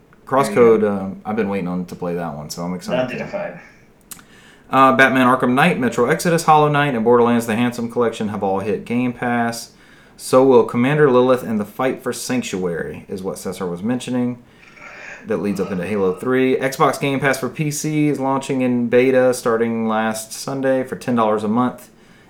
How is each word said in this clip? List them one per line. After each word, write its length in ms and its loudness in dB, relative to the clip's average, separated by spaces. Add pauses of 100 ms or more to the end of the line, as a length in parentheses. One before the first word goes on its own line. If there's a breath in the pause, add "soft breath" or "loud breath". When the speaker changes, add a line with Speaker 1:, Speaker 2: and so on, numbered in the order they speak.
(300)
Speaker 1:
There 100 2
you 60 2
Speaker 2:
Crosscode, 360 4
Speaker 1:
go. 100 2
Speaker 2:
um, 340 -6
I've 100 -6
been 140 -2
waiting 180 -4
on 180 -4
to 100 -14
play 180 -6
that 220 -6
one, 160 -12
so 120 -10
I'm 120 -6
excited. 260 -4
Speaker 1:
Unidentified. 580 -8 (1120 loud breath)
Speaker 2:
Uh, 260 4
Batman 320 4
Arkham 260 2
Knight, 260 2
Metro 300 0
Exodus, 360 0
Hollow 240 6
Knight, 260 0
and 80 -2
Borderlands 420 4
The 100 0
Handsome 360 -2
Collection 380 -2
have 140 -6
all 160 0
hit 260 -4
Game 280 -2
Pass. 600 -4 (440 soft breath)
So 260 2
will 200 6
Commander 480 2
Lilith 320 4
and 160 -4
the 60 -4
Fight 360 -4
for 120 -6
Sanctuary, 920 -6
is 140 -10
what 160 -8
Cesar 300 -8
was 160 -8
mentioning. 580 -4 (840 loud breath)
That 100 -2
leads 240 -2
up 100 -6
into 160 -4
Halo 280 0
Three. 420 2
Xbox 420 0
Game 200 -2
Pass 200 0
for 80 -4
P 240 -4
C 380 0
is 100 -2
launching 420 -2
in 280 0
beta 440 4
starting 540 -2
last 460 -4
Sunday 500 -2
for 140 -8
ten 180 -4
dollars 300 2
a 20 -2
month, 420 -2 (400 soft breath)